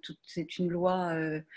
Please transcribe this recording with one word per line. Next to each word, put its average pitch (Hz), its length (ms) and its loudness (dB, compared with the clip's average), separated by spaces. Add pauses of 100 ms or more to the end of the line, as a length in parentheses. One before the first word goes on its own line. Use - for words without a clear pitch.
tout, - 220 -12
c'est - 340 -8
une 180 120 2
loi, 175 440 2
euh, 156 260 0 (160)